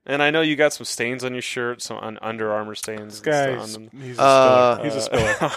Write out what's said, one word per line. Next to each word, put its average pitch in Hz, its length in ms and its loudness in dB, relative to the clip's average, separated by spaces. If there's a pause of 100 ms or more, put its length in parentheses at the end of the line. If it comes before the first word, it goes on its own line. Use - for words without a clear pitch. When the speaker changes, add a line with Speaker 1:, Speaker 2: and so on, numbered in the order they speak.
Speaker 1:
and 143 160 -2
I 147 80 4
know 160 120 2
you 156 140 0
got 147 180 4
some 117 120 -12
stains 123 380 -4
on 127 100 -6
your 123 80 -6
shirt, 120 400 -6
some 110 200 -10
un-, 110 200 -10
Under 110 300 -4
Armour 107 240 -4
stains 107 460 -12
Speaker 2:
This 147 260 0
Speaker 1:
and 127 120 -4
Speaker 2:
guy's, 110 120 -10
Speaker 1:
stuff 110 100 -12
on 110 80 -20
them. 135 120 -18
Speaker 2:
he's 123 160 -12
a - 40 0
Speaker 3:
Uh, 131 540 6
Speaker 2:
spiller. 110 80 -6
He's - 120 -4
a - 20 -4
Speaker 1:
Uh, 110 40 -4
Speaker 2:
spiller. 113 560 0